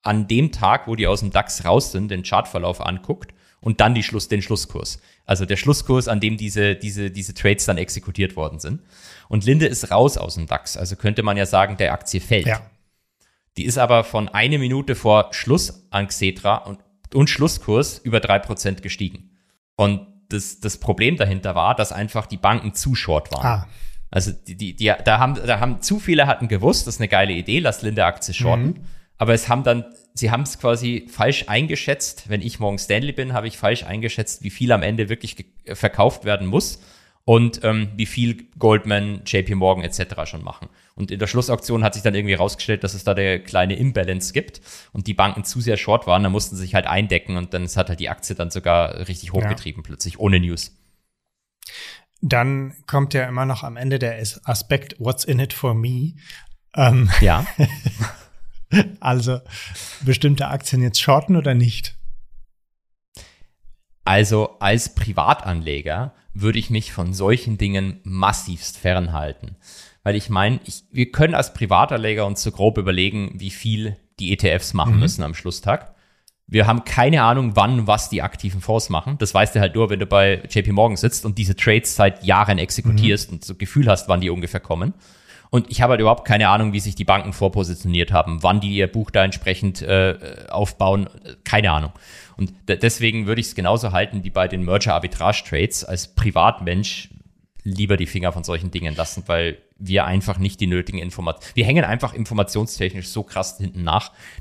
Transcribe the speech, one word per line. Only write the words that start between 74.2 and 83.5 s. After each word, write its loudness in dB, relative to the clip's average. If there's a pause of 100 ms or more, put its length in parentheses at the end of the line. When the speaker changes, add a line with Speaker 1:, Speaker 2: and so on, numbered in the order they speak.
Speaker 1:
E 2
T 2
Fs -6
machen 2
Speaker 2:
Mhm. 6
Speaker 1:
müssen 2
am -4
Schlusstag. -6 (520)
Wir 4
haben 2
keine 4
Ahnung, 2
wann 4
was 2
die -4
aktiven -6
Fonds -2
machen. -2
Das -2
weißt 4
du 4
halt 2
nur, 2
wenn -2
du -2
bei 4
J 0
P 0
Morgan 4
sitzt -2
und -2
diese 0
Trades 2
seit 4
Jahren 4
exekutierst 2
Speaker 2:
Mhm. -10
Speaker 1:
und -14
so -12